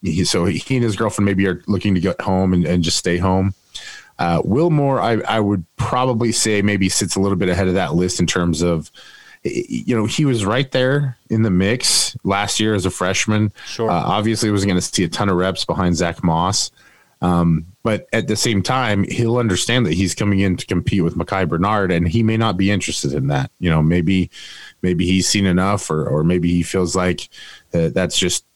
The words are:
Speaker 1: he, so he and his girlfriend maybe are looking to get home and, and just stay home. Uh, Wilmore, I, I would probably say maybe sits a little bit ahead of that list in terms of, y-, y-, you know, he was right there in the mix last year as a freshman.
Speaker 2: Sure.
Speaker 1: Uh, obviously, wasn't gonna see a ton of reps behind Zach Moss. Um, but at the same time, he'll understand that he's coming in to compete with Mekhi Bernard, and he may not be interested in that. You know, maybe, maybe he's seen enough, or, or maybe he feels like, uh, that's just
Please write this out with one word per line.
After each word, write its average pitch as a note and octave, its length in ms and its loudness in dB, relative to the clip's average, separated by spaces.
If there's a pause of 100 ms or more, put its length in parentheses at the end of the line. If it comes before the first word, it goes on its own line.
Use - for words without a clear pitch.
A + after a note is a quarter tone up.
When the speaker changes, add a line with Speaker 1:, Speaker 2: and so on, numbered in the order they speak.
Speaker 1:
he, F2+ 220 0
so F2 220 0
he A2 300 -2
and B2 80 2
his A2 120 0
girlfriend G#2+ 300 0
maybe G2 220 2
are F2 200 -2
looking G2+ 280 0
to F2+ 40 2
get F2 220 -2
home F#2+ 320 2
and, F2+ 120 2
and F2 180 2
just E2 140 0
stay F2 200 0
home. F#2+ 360 2 (640)
Uh, E2+ 280 0
Wilmore, C#3 560 2
I, A2+ 200 2
I A2 200 0
would G2+ 240 0 (100)
probably B2 560 0
say G#2+ 300 0
maybe G2 260 2
sits F#2 280 -2
a G2 40 -2
little G2 180 2
bit F#2 120 0
ahead F#2 180 2
of F2+ 60 0
that F2 220 0
list F2+ 260 0
in F2 60 2
terms E2+ 340 0
of, E2+ 300 -2 (520)
y-, - 120 -4
y-, - 320 -6
you B2 80 0
know, A2 100 0
he - 180 0
was A#2+ 220 2
right B2 260 0
there C3 460 0 (120)
in A2+ 120 2
the A2+ 80 4
mix G2 760 0
last G2 380 0
year A2 140 2
as F#2 100 0
a F#2 60 0
freshman. G#2+ 600 0 (140)
Speaker 2:
Sure. A2+ 260 -4
Speaker 1:
Uh, - 20 2
obviously, G#2+ 580 0
wasn't G2+ 180 2
gonna F2+ 120 2
see - 220 -2
a E2 60 -2
ton G#2 180 -2
of F#2+ 80 2
reps F2+ 300 -2
behind F2 320 0
Zach E2+ 260 -2
Moss. F2 480 0 (520)
Um, E2+ 440 2 (160)
but A2 300 -2
at A2+ 140 0
the G#2+ 80 0
same G2+ 280 0
time, A2+ 400 0
he'll A#2 340 0
understand A#2 480 0
that E2+ 80 0
he's F2+ 220 0
coming G2+ 240 0
in F#2+ 180 2
to - 80 -10
compete F#2 380 0
with E2 120 0
Mekhi F2 320 -2
Bernard, F#2+ 440 0
and E2+ 160 2
he A2+ 160 0
may A2 140 2
not A2 200 0
be G2 140 2
interested D2 420 -2
in C#2 140 -2
that. C#2 320 -2
You F2 100 0
know, D#2+ 140 2
maybe, F2 480 2 (500)
maybe F#2 240 0
he's F#2 240 2
seen G2+ 160 0
enough, F#2+ 460 0
or, D#2 160 -2
or D2 160 0
maybe F2 280 2
he F2 120 2
feels F2+ 320 -2
like, F2+ 340 -2 (460)
uh, E3 140 2
that's F3+ 280 -2
just - 260 -2 (120)